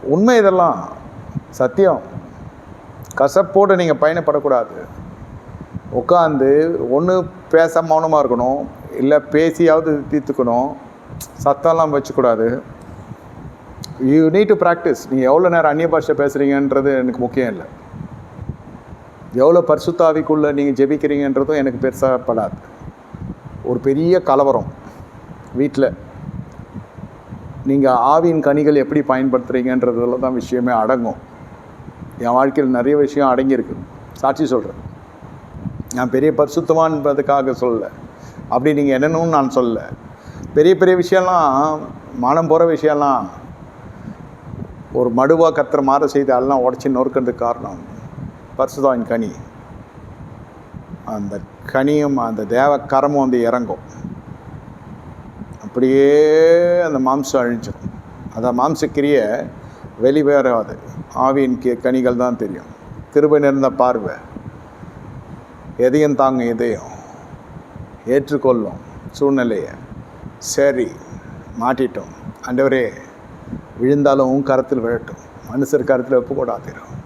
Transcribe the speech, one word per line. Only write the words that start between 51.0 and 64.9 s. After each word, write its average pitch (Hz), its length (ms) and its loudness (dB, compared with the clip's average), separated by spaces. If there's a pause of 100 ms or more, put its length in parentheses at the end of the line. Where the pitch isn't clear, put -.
அந்த 104 200 -8 (380)
கனியும் 143 540 2
அந்த 110 180 -4
தேவ 131 320 2 (160)
கரமும் 139 320 2
வந்து 127 140 2 (100)
இறங்கும், 113 360 -4 (1800)
அப்படியே 135 440 4 (760)
அந்த 147 120 -2
மாம்சம் 135 440 0
அழிஞ்சிடும். 117 480 -6 (440)
அதான் 120 260 -2
மாம்சக்கிரிய 147 580 0 (840)
வெளிவேறாது, 135 760 2 (480)
ஆவியின் 135 380 2
கி-, 123 180 -2
கனிகள் 123 420 0
தான் 123 200 -2
தெரியும். 95 280 -10 (420)
கிருபை 147 280 4
நிறைந்த 135 300 2
பார்வை, 123 460 -2 (1700)